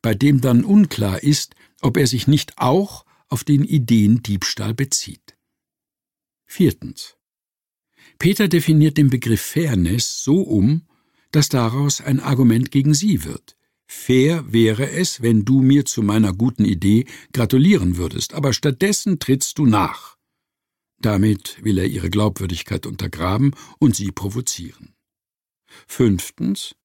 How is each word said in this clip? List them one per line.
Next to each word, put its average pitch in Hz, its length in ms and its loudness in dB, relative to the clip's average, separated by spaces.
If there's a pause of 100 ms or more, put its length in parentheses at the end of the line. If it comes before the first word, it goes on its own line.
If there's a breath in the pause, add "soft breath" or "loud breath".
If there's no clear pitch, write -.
bei 113 120 -2
dem 135 280 2
dann 123 240 2
unklar 151 580 2
ist, - 320 -2 (260 soft breath)
ob 117 140 0
er 135 120 2
sich 120 200 -2
nicht - 300 0
auch 165 480 -2 (240)
auf - 160 -6
den 143 180 2
Ideendiebstahl 113 1080 0
bezieht. - 640 -8 (1080)
Viertens. - 720 -4 (1040 soft breath)
Peter 202 280 2
definiert 156 500 2
den 143 120 6
Begriff 113 320 0
Fairness 117 840 -2
so 165 180 2
um, 117 460 0 (440)
dass 147 180 2
daraus 135 520 -2
ein 135 180 -2
Argument 127 500 2
gegen 143 240 2
sie 147 300 0
wird. - 320 -16 (320)
„Fair 131 640 0
wäre 113 400 2
es, 170 300 -4
wenn 113 240 2
du 131 160 4
mir 135 240 4
zu - 180 -6
meiner 104 300 0
guten 117 320 -2
Idee 101 400 2 (260 loud breath)
gratulieren 127 680 2
würdest, - 360 -6
aber 139 200 -2
stattdessen 190 680 -2
trittst - 380 -4
du 156 80 0
nach.“ - 520 0 (840)
Damit 104 640 -2
will 104 140 0
er 95 100 -2
ihre 87 220 -6
Glaubwürdigkeit 95 760 -4
untergraben 98 680 -4 (240 loud breath)
und 127 160 4
sie 98 160 -6
provozieren. - 840 -10 (920 soft breath)
Fünftens. - 960 -2